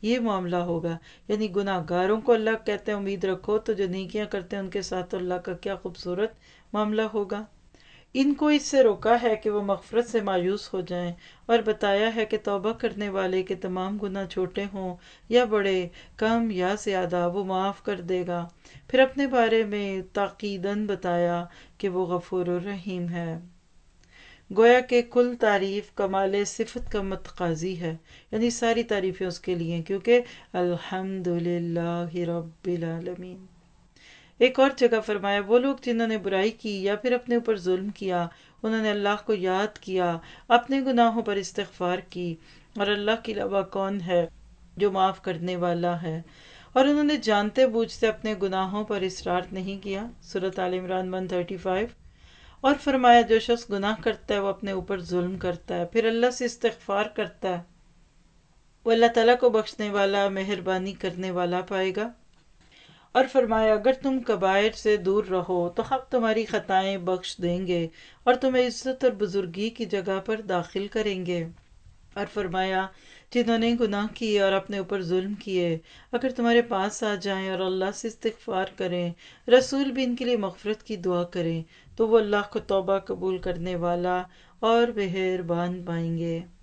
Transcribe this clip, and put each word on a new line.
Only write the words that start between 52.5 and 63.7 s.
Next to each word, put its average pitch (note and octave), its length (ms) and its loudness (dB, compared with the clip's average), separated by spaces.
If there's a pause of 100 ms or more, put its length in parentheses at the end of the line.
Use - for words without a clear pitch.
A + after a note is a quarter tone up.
और C4+ 100 6
फरमाया, B3 480 6
"जो A3+ 180 4
शख्स A#3 300 -2
गुनाह G3+ 240 -2
करता G#3+ 400 -2
है, G3+ 60 0
वो G3 80 0
अपने G3 240 -4
ऊपर F#3 280 -4
जुल्म F3 360 -2
करता F3+ 380 -6
है, F3 120 -2
फिर A3 200 2
अल्लाह A#3 240 4
से B3 140 -6
इस्तिग़फ़ार A3 640 -2
करता F#3+ 400 -6
है, F3 180 -4 (1200)
वो A3+ 60 4
अल्लाह A#3 180 6
ताला A#3 240 6
को B3 160 4
बख्शने G#3+ 400 -2
वाला, G3+ 380 2
मेहरबानी F#3+ 640 -2
करने F3+ 380 -6
वाला F3+ 300 0
पाएगा।" F#3+ 520 -2 (1000)
और C4 120 6
फरमाया, A3 480 4